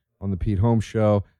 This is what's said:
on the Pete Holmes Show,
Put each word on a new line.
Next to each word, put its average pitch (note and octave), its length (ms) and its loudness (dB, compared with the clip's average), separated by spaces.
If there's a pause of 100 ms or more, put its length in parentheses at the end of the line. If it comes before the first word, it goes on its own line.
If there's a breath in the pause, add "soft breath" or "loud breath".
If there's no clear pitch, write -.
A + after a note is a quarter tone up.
(200)
on G2 100 -6
the F#2 60 -4
Pete G2 220 -2
Holmes A2+ 260 2
Show, G#2+ 400 2 (160)